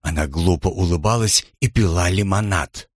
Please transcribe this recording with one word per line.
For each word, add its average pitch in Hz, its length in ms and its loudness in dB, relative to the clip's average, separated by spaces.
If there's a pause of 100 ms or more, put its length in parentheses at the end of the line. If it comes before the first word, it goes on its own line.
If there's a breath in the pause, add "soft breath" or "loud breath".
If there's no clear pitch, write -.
Она 78 280 -4
глупо 82 400 0
улыбалась 95 760 0 (160)
и 131 80 0
пила 90 400 2
лимонад. 98 880 -2